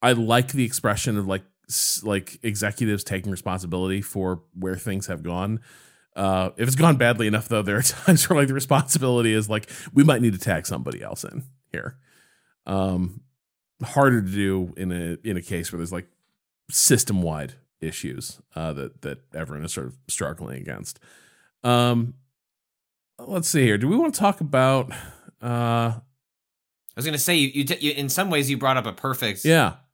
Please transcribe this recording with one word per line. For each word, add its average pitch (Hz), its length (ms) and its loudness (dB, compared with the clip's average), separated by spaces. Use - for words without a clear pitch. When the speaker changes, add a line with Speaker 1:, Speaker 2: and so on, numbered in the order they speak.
Speaker 1:
I 123 120 6
like 117 380 2
the 135 120 0
expression 110 540 -2
of, 98 100 -2
like, 95 160 -2
s-, - 360 -2
like, 101 400 -2
executives 104 600 -2
taking 95 280 -6
responsibility 92 720 -4
for 92 420 -4
where 92 220 -6
things 95 320 -6
have 82 160 -8
gone. 95 360 -4
Uh, 95 420 0
if 123 100 0
it's 131 80 2
gone 156 220 6
badly 117 300 4
enough, 110 200 0
though, 113 160 0
there 101 140 0
are 123 40 0
<laughs> - 0 -
times - 480 4
where, 175 80 4
like, 143 100 4
the 135 60 -2
responsibility 131 800 2
is, 107 160 0
like, 107 200 -2
we 139 100 8
might 139 180 6
need 113 120 4
to 92 60 -4
tag 80 280 -2
somebody 65 340 -6
else - 220 -12
in - 200 -10
here. - 260 -10
Um, 92 540 -2
harder 127 380 4
to 92 100 -4
do 95 460 0
in 92 140 -4
a, 85 260 -6
in 101 80 -2
a 87 60 -4
case 85 300 -6
where 87 60 -10
there's, 85 140 -6
like, 90 160 -8
system-wide 82 840 0
issues, - 580 -10
uh, 80 180 -6
that, 67 280 -10
that 69 180 -10
everyone 76 320 -10
is - 80 -8
sort 69 140 -8
of 64 100 -16
struggling 71 540 -8
against. - 380 -12
Um, 120 500 2
let's 175 300 -4
see 147 140 4
here. 107 160 4
Do 123 80 0
we 180 100 2
wanna 320 140 2
talk 202 300 0
about, 131 500 2
uh, 117 560 0
Speaker 2:
I 117 40 -14
was 120 100 -6
gonna 151 120 -2
say, 175 180 2
you, 143 160 4
you, 139 120 0
t-, 139 160 -2
you, 147 140 0
in 139 160 -4
some 185 200 0
ways, 143 200 0
you 139 80 0
brought 131 200 2
up 117 80 -2
a 104 80 -6
perfect 127 500 -4
Speaker 1:
Yeah. 151 320 4